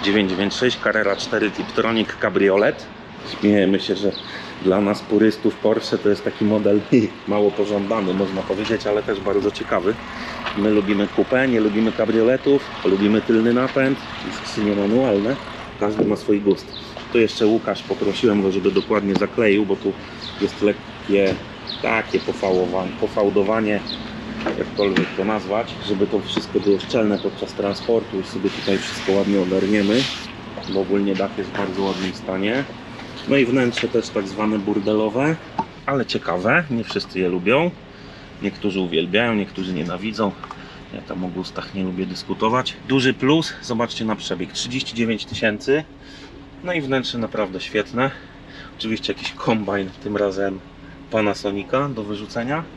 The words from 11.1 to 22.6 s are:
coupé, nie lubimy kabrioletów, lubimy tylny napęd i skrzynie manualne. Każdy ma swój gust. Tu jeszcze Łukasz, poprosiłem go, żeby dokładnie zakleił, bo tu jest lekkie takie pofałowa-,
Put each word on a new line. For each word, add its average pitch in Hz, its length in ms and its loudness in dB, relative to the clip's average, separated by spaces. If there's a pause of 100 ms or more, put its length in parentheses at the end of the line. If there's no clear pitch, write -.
coupé, 131 320 2
nie 117 100 4
lubimy 107 320 2
kabrioletów, 117 720 4 (220)
lubimy 101 360 4
tylny 113 320 4
napęd 131 460 2 (300)
i - 60 -8
skrzynie 104 400 0
manualne. 107 600 4 (440)
Każdy 107 260 2
ma 101 100 2
swój 101 260 2
gust. 98 260 2 (440)
Tu 120 80 4
jeszcze 110 280 4
Łukasz, 107 360 2
poprosiłem 101 580 2
go, 95 100 4
żeby 95 200 2
dokładnie 98 440 2
zakleił, 104 500 2
bo 98 100 2
tu 98 180 -2 (480)
jest 98 200 -2
lekkie 98 760 2 (460)
takie 110 380 0
pofałowa-, 92 680 0 (120)